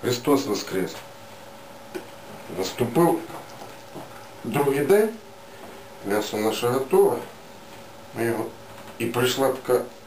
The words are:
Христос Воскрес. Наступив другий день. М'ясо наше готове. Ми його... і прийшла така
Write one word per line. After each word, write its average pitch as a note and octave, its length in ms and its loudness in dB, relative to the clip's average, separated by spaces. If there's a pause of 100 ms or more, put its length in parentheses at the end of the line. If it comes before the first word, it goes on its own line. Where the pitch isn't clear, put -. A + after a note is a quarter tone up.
Христос B2 440 2
Воскрес. F#2 500 -2 (1600)
Наступив B2 600 4 (1200)
другий C#3 420 4
день. G#3+ 240 8 (960)
М'ясо G2+ 320 0
наше A2 300 2
готове. C3+ 500 6 (1000)
Ми A#2 80 2
його... A2+ 200 0 (520)
і A#2 80 -2
прийшла B2+ 440 4
така B2+ 320 2 (260)